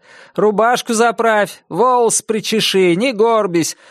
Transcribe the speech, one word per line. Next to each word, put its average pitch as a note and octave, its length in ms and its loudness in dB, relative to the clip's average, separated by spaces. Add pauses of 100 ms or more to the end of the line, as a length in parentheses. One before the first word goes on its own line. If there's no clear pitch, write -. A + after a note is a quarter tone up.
(360)
«Рубашку G#3+ 580 0
заправь, A3+ 760 0
волос A#3 540 0
причеши, F#3+ 720 0
не B3 180 -2
горбись. G3+ 640 0 (140)